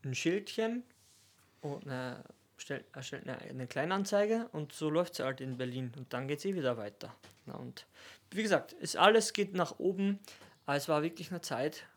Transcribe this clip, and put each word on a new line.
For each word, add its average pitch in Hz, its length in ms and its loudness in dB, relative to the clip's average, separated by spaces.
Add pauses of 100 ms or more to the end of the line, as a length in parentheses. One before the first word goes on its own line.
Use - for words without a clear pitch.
ein 135 120 -4
Schildchen 220 680 0 (760)
und 143 240 -6
eine, 127 380 -6 (340)
stellt, - 360 -6
erstellt - 340 -10
eine, 165 140 -6
eine 127 260 -8
Kleinanzeige 202 840 2
und 151 220 -6
so 156 160 0
läuft's 170 300 2
halt 131 220 -2
in 131 160 -4
Berlin. 127 400 -2
Und 127 160 -8
dann 127 140 -2
geht's 147 180 -2
eh 196 100 2
wieder 131 220 2
weiter. 107 360 -8 (320)
Na, - 100 -8
und - 300 -10 (460)
wie 208 120 -2
gesagt, 196 300 2
ist - 240 -6
alles 214 360 8
geht 196 200 0
nach 180 260 0
oben. 196 400 2 (460)
Aber 143 120 2
es 139 100 -2
war 151 160 4
wirklich 165 280 -4
eine - 100 -6
Zeit 139 420 -2 (140)